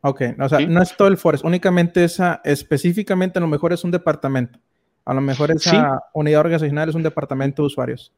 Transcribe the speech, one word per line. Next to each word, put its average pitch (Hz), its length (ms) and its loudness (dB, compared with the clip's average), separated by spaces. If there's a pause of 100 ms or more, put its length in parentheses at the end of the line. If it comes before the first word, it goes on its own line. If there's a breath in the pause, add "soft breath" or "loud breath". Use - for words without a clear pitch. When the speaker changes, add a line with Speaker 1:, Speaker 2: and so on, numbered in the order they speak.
Speaker 1:
Ok, 139 200 -2 (160)
o 135 100 -2
sea, 147 100 2
Speaker 2:
¿Sí? 147 100 2
Speaker 1:
no 170 140 2
es - 140 -2
todo 202 120 6
el 185 80 4
forest, 156 280 0
únicamente 175 600 2
esa, 170 400 -2
específicamente 180 920 -2
a 175 40 0
lo 165 60 -2
mejor 160 240 0
es 170 100 -4
un 175 80 -4
departamento. 143 720 -2 (440)
A 131 100 -4
lo 135 60 0
mejor 139 320 -2
esa 160 180 0
Speaker 2:
Sí. 165 60 6 (380)
Speaker 1:
unidad 151 260 2
organizacional 156 480 0
es 156 60 -4
un 165 80 -2
departamento 143 600 -4
de 147 40 2
usuarios. 127 500 -6